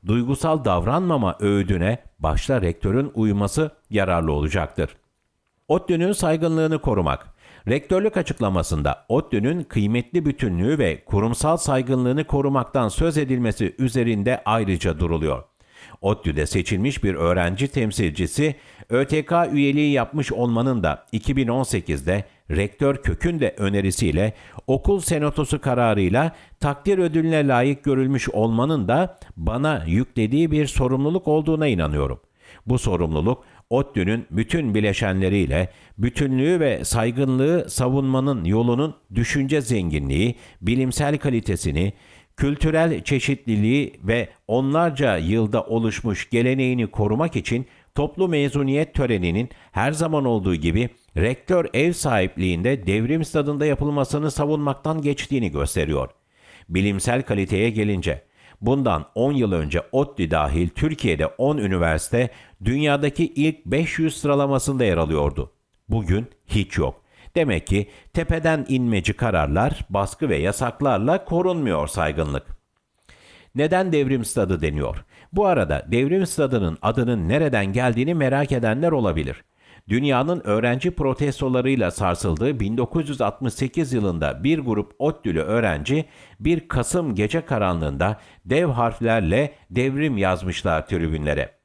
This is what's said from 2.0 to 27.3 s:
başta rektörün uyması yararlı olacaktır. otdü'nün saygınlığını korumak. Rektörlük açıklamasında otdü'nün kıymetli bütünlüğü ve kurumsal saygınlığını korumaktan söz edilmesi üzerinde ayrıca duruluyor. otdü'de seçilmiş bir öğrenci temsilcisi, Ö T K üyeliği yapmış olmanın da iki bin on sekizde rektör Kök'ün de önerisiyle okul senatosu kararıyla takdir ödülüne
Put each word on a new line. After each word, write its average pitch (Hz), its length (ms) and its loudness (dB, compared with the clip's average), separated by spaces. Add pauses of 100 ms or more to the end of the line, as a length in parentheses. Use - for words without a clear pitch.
başta 85 440 0
rektörün 104 520 0
uyması 107 560 0 (200)
yararlı 90 420 2
olacaktır. 76 580 -2 (760)
otdü'nün 170 440 2
saygınlığını 160 680 0
korumak. 90 480 0 (420)
Rektörlük 185 480 0
açıklamasında 87 920 -2
otdü'nün 131 540 0
kıymetli 120 640 0
bütünlüğü 127 520 0
ve 87 260 0
kurumsal 117 520 0
saygınlığını 131 680 0
korumaktan 139 640 0
söz 151 300 0
edilmesi 123 600 0
üzerinde 120 680 0
ayrıca 95 560 0
duruluyor. 78 440 -2 (560)
otdü'de 80 460 -2
seçilmiş 98 580 -2
bir 98 100 0
öğrenci 90 540 0
temsilcisi, 110 880 -2 (340)
Ö 127 180 2
T 151 180 0
K 165 240 2
üyeliği 143 440 2
yapmış 131 400 -2
olmanın 120 500 0
da 78 300 -2
iki 120 240 -2
bin 131 120 2
on 127 140 0
sekizde 87 640 -2 (260)
rektör 117 520 -2
Kök'ün 170 380 -2
de 113 180 0
önerisiyle 98 720 0 (340)
okul 175 340 0
senatosu 147 600 -2
kararıyla 120 720 2 (280)
takdir 185 380 0
ödülüne 160 500 2